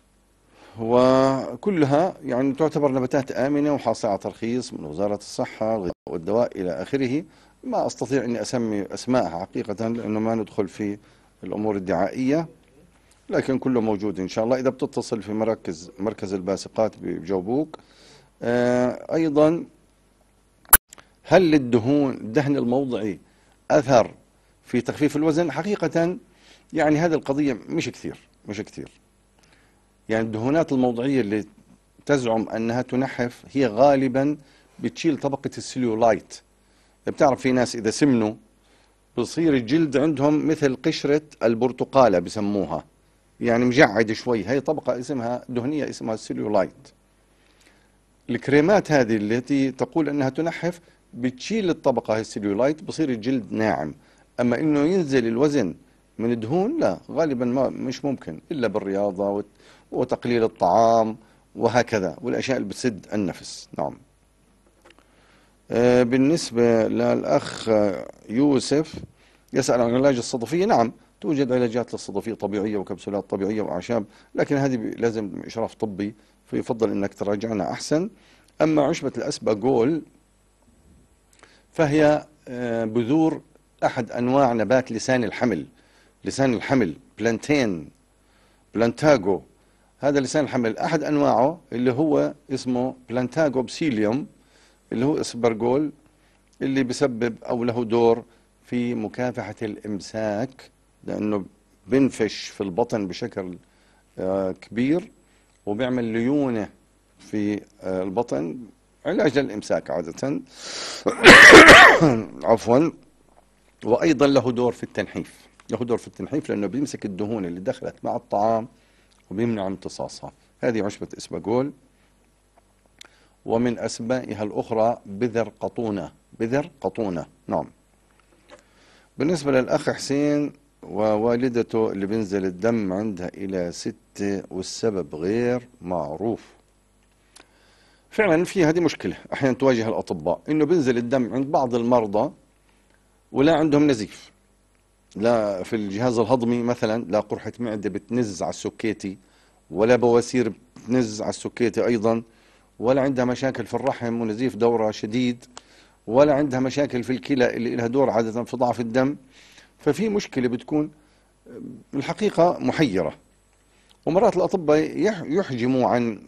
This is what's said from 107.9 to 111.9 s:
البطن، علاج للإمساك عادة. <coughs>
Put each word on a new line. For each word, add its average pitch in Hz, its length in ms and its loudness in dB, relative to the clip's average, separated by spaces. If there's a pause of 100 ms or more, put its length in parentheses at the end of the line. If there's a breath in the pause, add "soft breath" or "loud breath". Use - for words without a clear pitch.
البطن، 127 540 -4 (480)
علاج 151 340 0
للإمساك 104 500 -4
عادة. 82 520 -6 (640 loud breath)
<coughs> - 1500 10